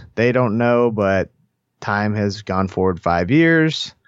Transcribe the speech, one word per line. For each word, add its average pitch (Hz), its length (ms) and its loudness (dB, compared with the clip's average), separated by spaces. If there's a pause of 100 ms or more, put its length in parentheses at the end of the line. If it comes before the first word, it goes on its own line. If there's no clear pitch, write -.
(140)
they 117 180 2
don't 120 260 0
know, 120 340 2
but 95 400 0 (500)
time 104 340 -2
has 101 280 -4
gone 95 240 -2
forward 92 340 -2
five 85 280 0
years. 160 640 0 (140)